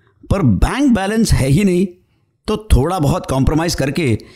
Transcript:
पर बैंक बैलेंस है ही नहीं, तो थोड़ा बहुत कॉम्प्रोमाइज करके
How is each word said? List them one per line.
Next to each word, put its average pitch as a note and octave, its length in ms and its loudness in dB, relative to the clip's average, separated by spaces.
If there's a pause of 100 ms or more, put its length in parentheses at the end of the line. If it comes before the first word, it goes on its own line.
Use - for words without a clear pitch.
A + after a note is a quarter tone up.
(300)
पर F#3+ 120 0
बैंक F3+ 500 2
बैलेंस G3+ 400 0
है C3+ 160 2
ही D3 160 2
नहीं, F#3 220 2 (600)
तो G#3+ 260 -6
थोड़ा D#3+ 260 2
बहुत D3 280 -2
कॉम्प्रोमाइज D3+ 480 0
करके C3+ 440 -2 (180)